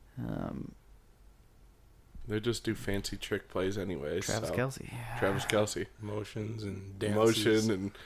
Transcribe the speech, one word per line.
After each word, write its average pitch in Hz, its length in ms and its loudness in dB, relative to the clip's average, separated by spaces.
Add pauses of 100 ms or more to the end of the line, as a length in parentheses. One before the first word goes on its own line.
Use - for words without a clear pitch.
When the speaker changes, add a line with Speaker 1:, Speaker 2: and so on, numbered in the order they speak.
(180)
Speaker 1:
Um, 55 540 -6 (1500)
Speaker 2:
They 107 140 0
just 113 240 0
do 110 100 0
fancy 101 420 -2
trick - 320 -4
plays 95 300 0
anyways, 87 480 -2
Speaker 1:
Travis 104 240 0
Speaker 2:
so. 85 40 -2
Speaker 1:
Kelce. 131 360 -2 (280)
Speaker 2:
Travis 98 280 2
Kelce. 104 400 2 (160)
Speaker 3:
Motions 107 600 -6
and 98 340 -8
dances. 104 180 2 (300)
Speaker 2:
Motion 110 240 6
and 98 200 0 (160)